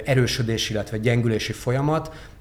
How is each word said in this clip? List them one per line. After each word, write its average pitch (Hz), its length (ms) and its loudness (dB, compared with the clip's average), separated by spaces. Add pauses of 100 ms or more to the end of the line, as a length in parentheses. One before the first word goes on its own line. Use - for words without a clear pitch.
erősödési, 117 680 2
illetve 107 240 -2
gyengülési 113 540 2
folyamat, 143 600 0 (300)